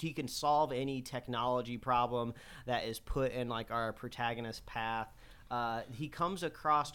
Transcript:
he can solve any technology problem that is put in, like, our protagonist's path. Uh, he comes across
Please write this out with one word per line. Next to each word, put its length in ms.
he 140
can 140
solve 440
any 300
technology 760
problem 560
that 200
is 140
put 340
in, 180
like, 200
our 220
protagonist's 720
path. 440
Uh, 320
he 160
comes 340
across 520